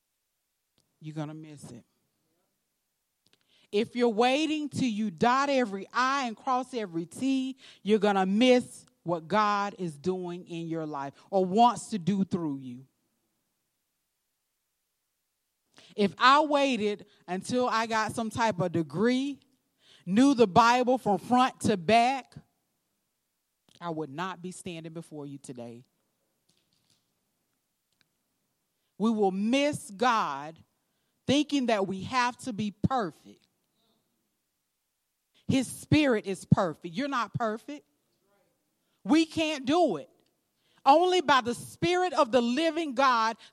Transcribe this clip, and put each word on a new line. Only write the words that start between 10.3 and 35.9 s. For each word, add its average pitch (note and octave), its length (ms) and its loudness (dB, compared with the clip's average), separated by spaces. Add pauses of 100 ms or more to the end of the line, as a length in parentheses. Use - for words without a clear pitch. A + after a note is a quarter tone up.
in E3 240 -10
your D#3+ 160 -4
life C#3 280 -8 (160)
or F#3+ 140 2
wants G#3 440 2
to G#3+ 120 -6
do F#3+ 240 0
through D#3+ 360 -4
you. C3 260 -16 (3000)
If G3+ 260 0
I C4 220 8
waited C4+ 640 0 (220)
until G#3+ 400 -2
I A3+ 180 0
got A3 280 -2
some A3+ 160 -4
type G#3+ 320 -2
of F3+ 100 -2
degree, A3+ 680 -2 (680)
knew B3 300 6
the A3+ 120 6
Bible A#3+ 500 4
from G3+ 200 0
front B3 440 2
to G#3 140 2
back, A#3 580 2 (1500)
I E3+ 100 -8
would D#3 180 -8
not F3 320 -10
be F3+ 100 -12
standing E3 400 -14
before D#3 340 -16
you C#3+ 120 -14
today. A#2+ 480 -18 (3000)
We G#3+ 120 0
will G#3 220 2
miss B3+ 600 -2
God F3+ 680 -4 (680)
thinking C#4 420 0
that G3+ 200 0
we F#3+ 160 -8
have B3 360 -2
to C4 120 -10
be G#3 200 -6
perfect. - 760 -4 (2000)
His C4 180 2
spirit C#4 600 0